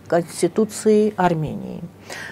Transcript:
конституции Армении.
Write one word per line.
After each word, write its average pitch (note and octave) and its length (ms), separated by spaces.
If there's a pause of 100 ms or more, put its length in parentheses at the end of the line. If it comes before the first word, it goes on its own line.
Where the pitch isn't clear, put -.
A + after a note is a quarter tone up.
конституции G#3+ 1080
Армении. D#3 640 (520)